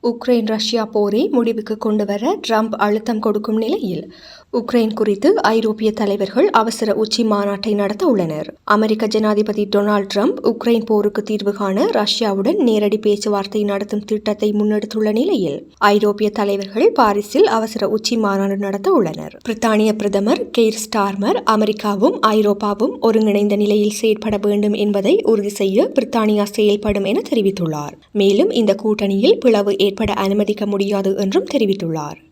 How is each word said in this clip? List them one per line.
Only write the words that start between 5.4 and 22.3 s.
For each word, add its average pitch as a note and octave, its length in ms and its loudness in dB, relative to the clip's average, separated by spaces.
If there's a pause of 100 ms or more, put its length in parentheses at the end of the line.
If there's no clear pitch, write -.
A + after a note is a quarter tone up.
ஐரோப்பிய A3 500 0
தலைவர்கள் G3+ 560 0 (120)
அவசர A3 360 -2
உச்சி A3 360 -2
மாநாட்டை G3+ 480 -2
நடத்த G#3 320 -2
உள்ளனர். E3 380 -2 (240)
அமெரிக்க A3 400 0
ஜனாதிபதி G#3+ 500 0 (120)
டொனால்ட் G3+ 380 0
ட்ரம்ப் G#3 260 0 (100)
உக்ரைன் A#3 400 0
போருக்கு G#3 400 0
தீர்வு G3+ 240 -2
காண G3+ 320 -2 (140)
ரஷ்யாவுடன் G#3 680 0
நேரடி G#3 380 2
பேச்சுவார்த்தை G#3 680 -2
நடத்தும் G#3 400 -4
திட்டத்தை G#3+ 400 -2
முன்னெடுத்துள்ள G#3+ 680 0
நிலையில், A3 380 -2 (360)
ஐரோப்பிய G#3 360 2
தலைவர்கள் G3+ 680 0
பாரிஸில் G#3+ 580 2
அவசர A3 380 -2
உச்சி A3 220 -2
மாநாடு G3 400 0
நடத்த G3+ 340 -2
உள்ளனர். D#3+ 440 0 (120)
பிரித்தானிய G#3+ 460 2
பிரதமர் G#3 500 0 (140)
கெய்ர் A3 260 2
ஸ்டார்மர், G3+ 580 -2 (140)
அமெரிக்காவும் G#3+ 640 0 (160)